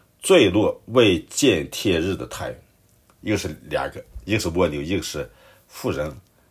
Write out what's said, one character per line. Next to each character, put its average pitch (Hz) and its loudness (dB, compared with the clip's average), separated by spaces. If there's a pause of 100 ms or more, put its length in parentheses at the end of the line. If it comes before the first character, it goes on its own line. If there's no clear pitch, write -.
(200)
坠 151 6
落 101 0
未 110 4
见 90 0
天 87 -2
日 92 -2
的 62 -8
胎。 62 -10 (680)
又 107 -2
是 92 -4 (140)
两 69 -4
个， - -16 (200)
一 98 -2
个 107 0
是 - -4
蜗 87 2
牛， 73 -4
一 85 -4
个 82 -4
是 - -8 (380)
妇 - -6
人 78 -8 (300)